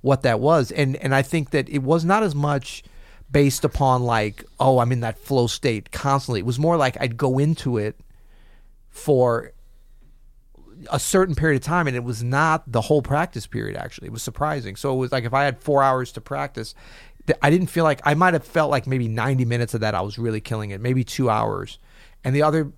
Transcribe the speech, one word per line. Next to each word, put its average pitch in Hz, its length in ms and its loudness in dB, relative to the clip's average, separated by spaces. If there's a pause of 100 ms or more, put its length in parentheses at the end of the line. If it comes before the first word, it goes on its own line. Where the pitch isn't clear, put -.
what 131 200 2
that 117 160 2
was. 143 320 4
And, 139 260 0
and 135 180 -2
I 135 80 4
think 151 280 -2
that 143 200 0
it 139 120 -2
was 160 220 2
not 196 180 2
as 170 120 -2
much 143 500 -4 (480)
based 143 320 4
upon, 127 400 2
like, 110 400 -2 (160)
"Oh, 131 180 6
I'm 120 140 2
in 123 80 -2
that 113 180 -6
flow 127 300 0
state 110 420 -2
constantly." 135 500 -2
It 101 60 -4
was 120 140 -2
more 170 160 2
like 135 240 0
I'd 117 160 -2
go 131 220 0
into 143 400 0
it 107 200 -4 (920)
for 123 600 2 (1400)
a 139 100 0
certain 185 340 2
period 151 260 2
of - 40 -16
time, 170 220 0
and 127 100 -2
it 120 80 -4
was 120 180 -6
not 143 480 0
the 113 120 2
whole 151 200 2
practice 143 440 -4
period, 107 300 -8
actually. - 320 -12
It 107 40 -12
was 113 100 -12
surprising. 131 540 -6
So 139 160 -2
it 131 40 0
was 127 160 -2
like 127 120 -2
if 120 100 -4
I 139 100 2
had 135 160 -2
four 139 220 2
hours 131 300 2
to 113 80 -10
practice, 139 540 -8 (520)
th-, - 160 2
I 143 80 6
didn't 175 180 4
feel 170 160 0
like, 151 200 2
I 147 100 4
might 175 200 4
have 151 100 -2
felt 156 260 0
like 135 160 0
maybe 120 220 -2
ninety 123 360 0
minutes 120 300 -2
of 110 60 -2
that 107 140 -2
I 87 80 0
was 101 160 -8
really 113 220 -4
killing 107 300 -6
it, 98 100 -10
maybe 127 220 0
two 120 280 -2
hours. 107 480 -2 (460)
And 131 100 0
the 147 80 4
other 151 360 0